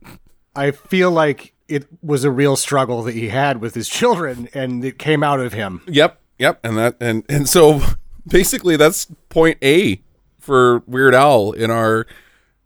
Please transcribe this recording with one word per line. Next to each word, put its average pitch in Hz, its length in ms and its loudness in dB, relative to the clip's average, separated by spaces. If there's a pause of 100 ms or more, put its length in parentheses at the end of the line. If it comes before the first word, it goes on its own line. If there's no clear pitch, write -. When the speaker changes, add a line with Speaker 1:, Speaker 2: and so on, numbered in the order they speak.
(240)
Speaker 1:
<laughs> - 320 -20
Speaker 2:
I 143 160 -4
feel 180 400 -2
like 156 420 -2 (140)
it 143 200 -8 (160)
was 147 200 -2
a 143 60 2
real 139 260 0
struggle 123 480 -2
that 113 120 -8
he 113 140 -6
had 135 300 -2
with 110 140 -10
his 113 160 -8
children, 156 640 -4
and 127 320 -8
it 131 140 -10
came 151 240 -2
out 143 160 0
of 123 140 -6
him. 98 340 -8
Speaker 1:
Yep, 151 340 0 (160)
yep. 147 260 -2
And 113 140 -4
that, 117 240 -2
and, 113 260 -4
and 143 220 -4
so 151 320 4 (240)
<laughs> - 220 -20
basically 180 500 2
that's 151 300 2 (220)
point 160 340 2
A 143 400 2 (360)
for 123 460 2
Weird 127 300 2
Al 127 360 4
in 113 200 -4
our 113 340 -2 (600)